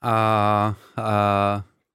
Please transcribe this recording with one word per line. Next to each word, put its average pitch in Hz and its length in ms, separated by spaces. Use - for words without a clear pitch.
a, 107 760
a 101 680